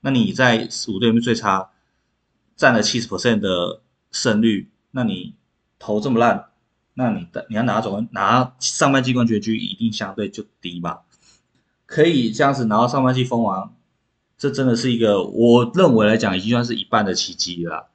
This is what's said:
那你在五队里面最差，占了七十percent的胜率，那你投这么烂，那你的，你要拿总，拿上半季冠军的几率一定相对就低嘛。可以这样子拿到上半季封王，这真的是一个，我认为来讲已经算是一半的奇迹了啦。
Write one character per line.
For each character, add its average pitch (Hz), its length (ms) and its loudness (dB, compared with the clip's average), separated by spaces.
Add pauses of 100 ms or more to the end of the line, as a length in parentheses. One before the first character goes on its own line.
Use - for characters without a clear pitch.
那 135 100 -4
你 113 200 2
在 120 380 2 (200)
五 95 100 -4
队 120 100 2
里 110 40 2
面 117 60 4
最 117 140 0
差， 95 380 -2 (840)
占 139 160 4
了 110 120 2
七 117 180 -2
十 110 60 -8
percent 107 320 0
的 90 420 -2 (300)
胜 110 320 0
率， 107 260 0 (220)
那 127 120 -6
你 92 300 -8 (440)
投 107 220 -4
这 120 100 -4
么 117 100 0
烂， 117 300 0 (440)
那 127 160 -2
你 92 220 -6
的， - 180 -12
你 110 60 -6
要 110 80 -2
拿 104 180 0
总， 104 300 -6
拿 117 480 0
上 - 300 0
半 135 140 2
季 131 100 -2
冠 120 140 2
军 113 80 2
的 104 60 0
几 110 100 -4
率 110 60 -2
一 95 180 -8
定 113 160 -2
相 98 240 -8
对 101 140 -6
就 - 160 -14 (160)
低 87 180 -10
嘛。 82 200 -8 (840)
可 156 200 2
以 131 260 2
这 147 120 0
样 139 100 4
子 127 120 -2
拿 107 120 2
到 120 100 4
上 131 160 0
半 127 100 2
季 127 120 0
封 120 180 -2
王， 95 320 -6 (600)
这 143 120 -2
真 131 160 -2
的 123 100 2
是 127 180 -2
一 117 40 -2
个， 104 260 2
我 117 520 4
认 170 200 6
为 107 120 4
来 110 80 4
讲 107 200 0
已 92 40 -2
经 104 120 -4
算 120 120 0
是 117 120 -4
一 98 100 -10
半 107 200 0
的 92 80 -2
奇 87 200 -6
迹 87 320 -8
了 80 100 -8
啦。 - 200 -14